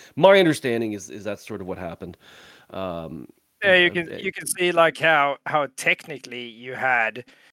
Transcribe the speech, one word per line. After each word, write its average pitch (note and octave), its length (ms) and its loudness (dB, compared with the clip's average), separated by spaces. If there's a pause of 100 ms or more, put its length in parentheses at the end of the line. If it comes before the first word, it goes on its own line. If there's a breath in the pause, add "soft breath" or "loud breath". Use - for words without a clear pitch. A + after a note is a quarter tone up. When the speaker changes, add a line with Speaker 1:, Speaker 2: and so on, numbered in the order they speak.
(160 loud breath)
Speaker 1:
My F#3+ 240 8
understanding A#2+ 540 0
is, G2 160 -10
is F#2+ 140 -14
that's G2+ 220 -10
sort G#2 160 -10
of F2+ 60 -12
what F2+ 100 -8
happened. F2 400 -12 (540 loud breath)
Um, E2+ 560 -10 (360)
Speaker 2:
Yeah, F#3+ 140 6
you F3 120 6
Speaker 1:
uh, F3 40 -8
Speaker 2:
can, E3+ 200 -6
Speaker 1:
uh, - 40 -10
Speaker 2:
you F#3+ 160 -8
can E3+ 120 -14
see, F3 280 -2
like, E3 240 4
how, C#3+ 480 2
how C#3+ 220 -2 (100)
technically B2+ 720 -4
you B2 240 -14
had, A#2 500 0 (300 soft breath)